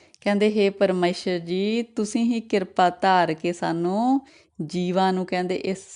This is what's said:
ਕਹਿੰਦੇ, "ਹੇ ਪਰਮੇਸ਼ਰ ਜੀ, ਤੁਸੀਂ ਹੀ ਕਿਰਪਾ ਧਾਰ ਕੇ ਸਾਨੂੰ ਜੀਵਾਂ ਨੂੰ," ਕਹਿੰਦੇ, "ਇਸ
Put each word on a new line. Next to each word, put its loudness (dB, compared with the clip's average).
ਕਹਿੰਦੇ, 2
"ਹੇ 2
ਪਰਮੇਸ਼ਰ 0
ਜੀ, -2
ਤੁਸੀਂ -2
ਹੀ 0
ਕਿਰਪਾ 0
ਧਾਰ 2
ਕੇ -4
ਸਾਨੂੰ 0
ਜੀਵਾਂ 0
ਨੂੰ," -2
ਕਹਿੰਦੇ, -4
"ਇਸ -4